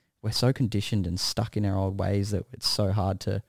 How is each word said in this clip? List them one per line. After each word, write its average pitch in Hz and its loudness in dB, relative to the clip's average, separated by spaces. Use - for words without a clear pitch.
we're 107 -2
so 123 4
conditioned 104 0
and 90 -2
stuck - -2
in 104 0
our 98 0
old 95 0
ways 98 0
that 95 -2
it's - -4
so 101 2
hard 95 2
to, 98 -2